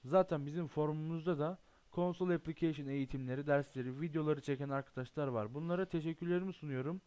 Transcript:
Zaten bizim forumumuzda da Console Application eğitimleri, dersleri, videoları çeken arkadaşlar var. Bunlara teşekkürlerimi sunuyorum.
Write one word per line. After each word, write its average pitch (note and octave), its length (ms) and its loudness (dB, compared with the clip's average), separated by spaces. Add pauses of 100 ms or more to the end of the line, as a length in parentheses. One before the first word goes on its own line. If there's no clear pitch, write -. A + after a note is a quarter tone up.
Zaten D#3 420 4
bizim D#3+ 200 -2
forumumuzda D#3 720 0
da D#3+ 200 -2 (340)
Console F3 420 2
Application D#3 520 -2
eğitimleri, C3+ 600 -2
dersleri, C3+ 540 0
videoları D3+ 400 2
çeken C#3 280 -2
arkadaşlar C#3 600 -4
var. A2+ 260 -2
Bunlara F3 340 -2
teşekkürlerimi F3 640 0
sunuyorum. D3+ 540 -4